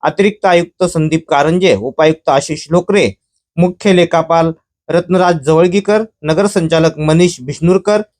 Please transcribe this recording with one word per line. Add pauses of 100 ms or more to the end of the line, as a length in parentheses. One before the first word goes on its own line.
अतिरिक्त
आयुक्त
संदीप
कारंजे,
उपायुक्त
आशिष
लोकरे, (500)
मुख्य
लेखापाल (360)
रत्नराज
जवळगीकर, (200)
नगरसंचालक
मनीष
बिष्णुरकर, (180)